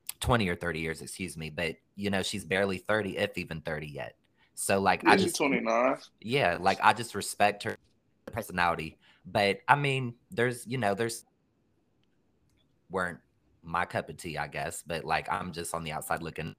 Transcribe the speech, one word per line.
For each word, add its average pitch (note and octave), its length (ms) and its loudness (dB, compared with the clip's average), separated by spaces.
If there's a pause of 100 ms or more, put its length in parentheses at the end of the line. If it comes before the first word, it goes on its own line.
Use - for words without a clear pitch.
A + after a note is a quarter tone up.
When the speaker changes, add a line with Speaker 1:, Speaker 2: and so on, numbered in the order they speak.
(220)
Speaker 1:
twenty A#2 260 4
or F2 80 2
thirty E2+ 240 -4
years, D#2+ 220 -4
excuse D2+ 340 -8
me, D#2+ 140 -8
but, E2 260 -2 (200)
you G2+ 140 -2
know, F#2+ 140 0
she's F2+ 220 -4
barely F#2+ 320 2
thirty, G#2 400 0
if G2+ 200 -2
even E2 220 -6
thirty D#2 280 -6
yet. C#2 280 -10 (440)
So, G2 220 2
like, F#2 220 2
Speaker 2:
Yeah, - 80 8
Speaker 1:
I G#2 40 10
Speaker 2:
she's G2 100 4
Speaker 1:
just F3 120 -2
Speaker 2:
twenty-nine. B2 600 2 (220)
Speaker 1:
Yeah, G#2+ 400 2
like, F#2+ 220 2
I A2 120 8
just A2+ 200 -6
respect G#2 500 0
her G#2 140 -4 (480)
personality. F2 720 -2 (280)
But, G2 420 2
I C3 80 8
mean, C3+ 400 0 (160)
there's, A#2+ 340 0
you B2 140 -4
know, G2+ 160 2
there's A2+ 300 -4 (1600)
weren't F2 300 -2 (440)
my E2+ 220 0
cup - 240 -2
of D#2 80 -12
tea, D2+ 200 -8
I D2 100 -2
guess, D2 380 -6
but, E2 200 -4
like, D#2 260 0
I'm F#2 200 -2
just E2+ 220 -8
on E2 100 -4
the D#2 80 -6
outside D#2+ 320 -4
looking E2 360 -8